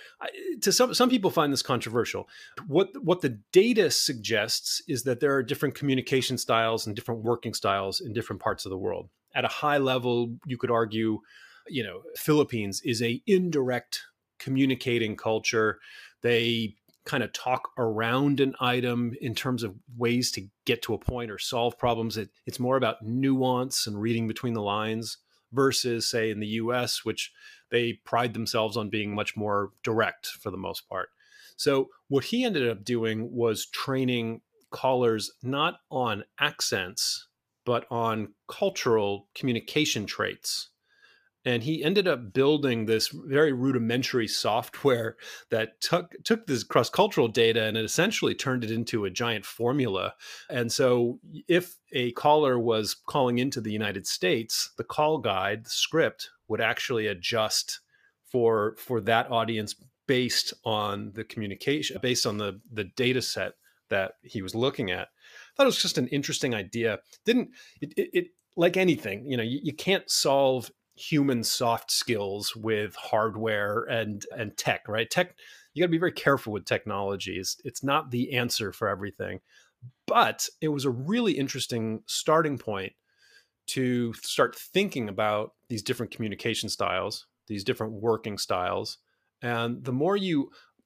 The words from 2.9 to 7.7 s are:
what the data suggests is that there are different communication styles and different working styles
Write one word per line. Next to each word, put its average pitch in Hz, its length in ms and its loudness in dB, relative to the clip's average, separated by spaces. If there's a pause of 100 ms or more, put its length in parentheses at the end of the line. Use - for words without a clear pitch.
what 180 180 2
the 127 180 -2 (140)
data 208 380 6
suggests 110 960 -2
is 127 140 -2
that 127 180 -2
there 143 140 4
are 135 80 2
different 135 320 -2
communication 131 640 0
styles 113 480 2
and 104 100 -6
different 117 260 -6
working 117 300 0
styles 98 480 0